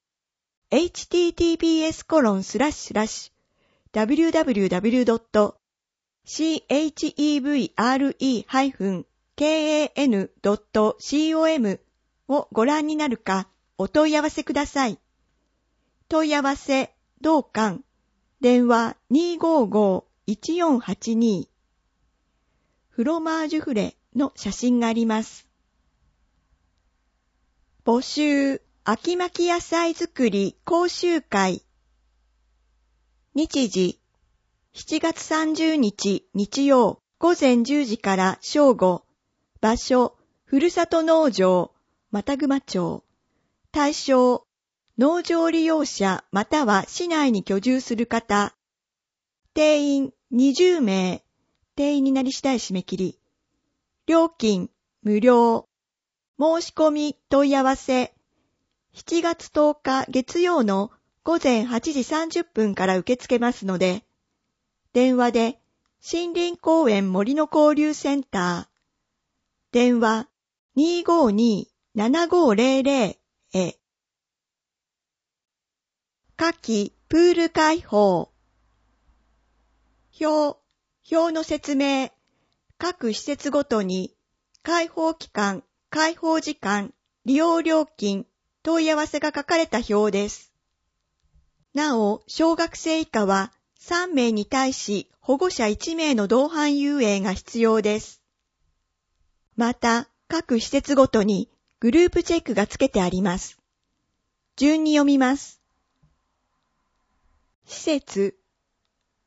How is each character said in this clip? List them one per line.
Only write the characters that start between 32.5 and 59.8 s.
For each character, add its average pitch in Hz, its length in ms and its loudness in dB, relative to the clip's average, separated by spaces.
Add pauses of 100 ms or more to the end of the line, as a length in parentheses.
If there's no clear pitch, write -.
日 285 340 -2
時、 185 320 -2 (760)
七 - 220 -6
月 330 220 -2
三 311 340 -2
十 320 220 0
日 202 580 -2
日 208 320 -2
曜、 254 340 4 (200)
午 339 200 2
前 247 220 4
十 285 220 -2
時 226 120 -4
か 196 200 -2
ら 190 240 0
正 285 340 4
午。 185 300 0 (560)
場 220 160 0
所、 247 400 0 (280)
ふ 277 140 0
る 330 100 2
さ 339 200 -2
と 330 160 2
農 320 260 4
場、 185 400 2 (400)
又 233 260 -4
熊 277 240 0
町。 170 440 -6 (640)
対 294 220 0
象、 254 520 2 (540)
農 311 240 2
場 330 260 0
利 330 160 0
用 320 200 0
者 190 480 -4
ま 196 120 -2
た 302 200 0
は 202 240 0
市 - 180 -8
内 311 240 0
に 202 140 -2
居 196 160 -2
住 254 200 0
す 247 140 -8
る 226 120 -4
方。 202 500 -2 (1000)
定 302 240 4
員、 277 340 0 (200)
二 262 220 4
十 349 260 4
名。 190 420 0 (540)
定 285 220 0
員 269 40 0
に 269 80 2
な 269 120 0
り 262 100 -4
次 - 100 -10
第 262 160 0
締 - 160 -8
め 180 80 -4
切 - 140 -8
り。 - 240 -6 (840)
料 330 220 4
金、 208 420 -2 (320)
無 208 180 0
料。 233 480 4 (680)
申 320 240 2
し - 140 -12
込 311 160 4
み、 302 260 -4 (120)
問 277 200 4
い 277 60 2
合 269 80 2
わ 262 140 2
せ。 254 360 -2 (800)
七 - 300 -4
月 330 280 -4
十 302 260 2
日 269 320 -4